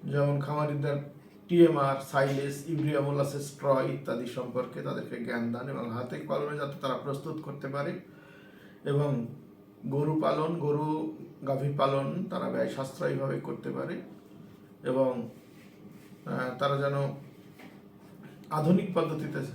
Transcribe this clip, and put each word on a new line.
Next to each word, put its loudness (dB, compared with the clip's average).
যেমন 2
খামারিদের 0
টিএমআর, 8
সাইলেজ, 2
ইউরিয়া, 2
মোলাসেস, 0
ট্রয় 4
ইত্যাদি -4
সম্পর্কে -4
তাদেরকে -6
জ্ঞান -2
দান -4
এবং -4
হাতে -4
কলমে -2
যাতে -4
তারা 0
প্রস্তুত -6
করতে -8
পারে -4
এবং 2
গরু 2
পালন, 2
গরু 0
গাভী 0
পালন 2
তারা -2
ব্যয় 0
সাশ্রয়ীভাবে -2
করতে -8
পারে -4
এবং, 2
আহ, -2
তারা 2
যেন 2
আধুনিক 4
পদ্ধতিতে 0